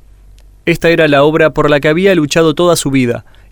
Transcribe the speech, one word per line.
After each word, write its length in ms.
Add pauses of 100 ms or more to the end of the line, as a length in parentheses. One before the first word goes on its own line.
(640)
Esta 240
era 180
la 160
obra 300
por 160
la 100
que 80
había 280
luchado 400
toda 200
su 140
vida, 360 (260)